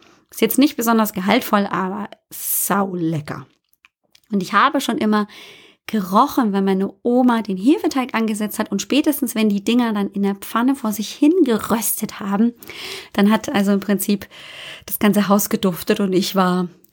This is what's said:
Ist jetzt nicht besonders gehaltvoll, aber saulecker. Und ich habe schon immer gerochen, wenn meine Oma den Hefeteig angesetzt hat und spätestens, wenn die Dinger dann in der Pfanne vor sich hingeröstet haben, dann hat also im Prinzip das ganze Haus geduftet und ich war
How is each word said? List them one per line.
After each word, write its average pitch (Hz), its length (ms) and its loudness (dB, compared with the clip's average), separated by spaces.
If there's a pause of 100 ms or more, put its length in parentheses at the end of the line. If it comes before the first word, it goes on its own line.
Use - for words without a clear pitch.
(300)
Ist - 100 -16
jetzt 226 180 2
nicht 285 180 4
besonders 226 360 0
gehaltvoll, 202 540 0
aber 190 420 -6 (220)
saulecker. 170 1160 -4 (840)
Und 202 120 0
ich 180 120 -8
habe 262 260 2
schon - 160 -4
immer 214 300 0 (600)
gerochen, 214 640 0
wenn 190 120 0
meine 190 280 0 (100)
Oma 240 400 4
den 196 140 -4
Hefeteig 269 580 0
angesetzt 220 440 -2
hat - 120 -4
und 196 100 -2
spätestens, 277 540 0
wenn 220 140 2
die 202 160 0
Dinger 233 280 2
dann 202 180 -2
in 202 120 -4
der 196 140 0
Pfanne 240 380 0
vor 220 180 -4
sich 208 200 -8
hingeröstet 240 1080 0
haben, 208 320 2 (600)
dann 202 180 4
hat 214 180 0
also 202 240 0
im 196 80 2
Prinzip 202 460 -2 (600)
das - 120 -8
ganze 202 300 2
Haus 202 220 2
geduftet 208 500 -2
und 196 120 0
ich 185 220 0
war 180 340 2 (240)